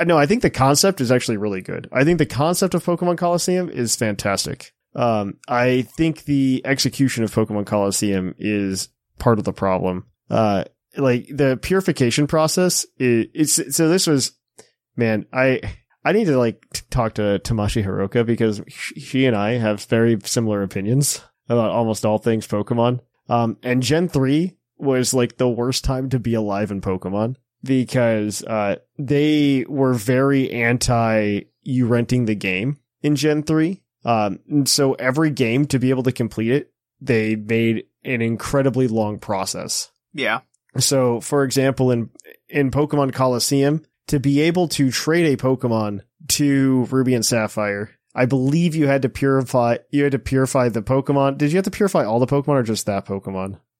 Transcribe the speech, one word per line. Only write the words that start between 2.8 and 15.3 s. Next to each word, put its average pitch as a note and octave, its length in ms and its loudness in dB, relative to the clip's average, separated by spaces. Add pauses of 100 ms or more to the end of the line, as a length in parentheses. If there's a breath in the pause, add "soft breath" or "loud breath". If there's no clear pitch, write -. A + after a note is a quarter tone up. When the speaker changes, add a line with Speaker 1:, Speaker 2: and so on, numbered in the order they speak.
Speaker 1:
Pokemon F3 320 0
Coliseum F3 520 0
is A#2+ 260 -2
fantastic. - 800 -4 (220)
Um, A2 420 -2 (100)
I B2+ 340 2
think D#3+ 420 -2
the C3+ 400 0
execution C3 600 0
of G#2+ 100 -2
Pokemon G#2 320 0
Coliseum G2 760 0
is G2 500 -2 (300)
part A#2 180 2
of G#2 80 -4
the G2 80 -2
problem. F#2 520 -2 (240)
Uh, G#2+ 340 0 (320)
like, B2 340 0
the C3+ 280 0
purification D3 680 0
process E3+ 600 0 (120)
is, A#2+ 360 2
it's, D3+ 420 0
so D#3+ 140 4
this F3+ 180 2
was, C#3+ 240 2 (640 loud breath)
man, A2 360 0